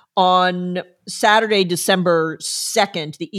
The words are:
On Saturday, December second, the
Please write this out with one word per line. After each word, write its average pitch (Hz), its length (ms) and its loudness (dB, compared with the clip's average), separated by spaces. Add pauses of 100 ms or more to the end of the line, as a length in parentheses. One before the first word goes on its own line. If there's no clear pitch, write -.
(160)
On 180 640 2 (260)
Saturday, 214 560 2
December 175 800 0
second, 180 800 -4
the 165 80 -10 (100)